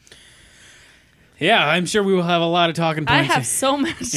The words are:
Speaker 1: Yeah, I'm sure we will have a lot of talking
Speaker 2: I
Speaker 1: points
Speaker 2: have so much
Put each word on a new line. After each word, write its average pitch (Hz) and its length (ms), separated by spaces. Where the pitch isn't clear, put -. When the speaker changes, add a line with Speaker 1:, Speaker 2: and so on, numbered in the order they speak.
Speaker 1:
Yeah, 175 300
I'm 170 180
sure 208 160
we 196 120
will 180 100
have 170 180
a 170 40
lot 170 220
of 165 60
talking 160 320
Speaker 2:
I 247 140
Speaker 1:
points 320 140
Speaker 2:
have 247 120
so 269 300
much 269 400